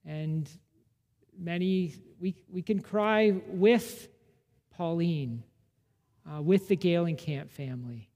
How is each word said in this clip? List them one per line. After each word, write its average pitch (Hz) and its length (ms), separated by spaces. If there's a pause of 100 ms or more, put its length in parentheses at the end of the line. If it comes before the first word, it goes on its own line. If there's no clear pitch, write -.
And 156 440 (880)
many, 180 600 (240)
we, 180 160 (120)
we 180 140
can 196 180
cry 214 520 (160)
with 208 580 (640)
Pauline, 165 720 (800)
uh, 151 160
with 185 280
the 196 80
Galenkamp 170 760
family. 123 640